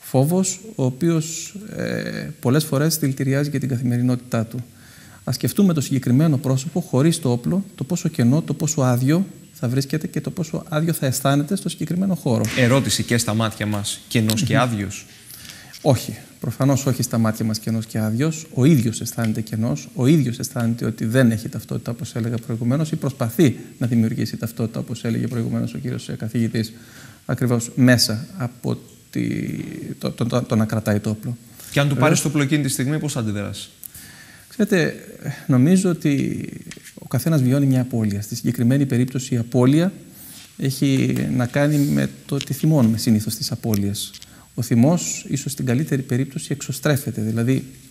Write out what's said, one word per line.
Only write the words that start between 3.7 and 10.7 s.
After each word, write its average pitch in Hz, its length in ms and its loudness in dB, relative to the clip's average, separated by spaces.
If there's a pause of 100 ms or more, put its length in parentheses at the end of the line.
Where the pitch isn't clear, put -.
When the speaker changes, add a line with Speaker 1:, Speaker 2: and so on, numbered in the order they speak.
Speaker 1:
του. 127 200 -10 (600)
Ας 123 100 -2
σκεφτούμε 185 380 2
το 156 80 0
συγκεκριμένο 131 580 2
πρόσωπο 135 420 -2
χωρίς 160 400 2
το 127 120 0
όπλο, 156 320 0 (100)
το - 100 -8
πόσο 175 240 -2
κενό, 143 340 4
το 143 120 -4
πόσο 147 260 -2
άδειο 131 460 2 (260)
θα - 160 -4
βρίσκεται 135 380 -2
και - 140 -4
το - 100 -6
πόσο 160 380 -6
άδειο 160 240 0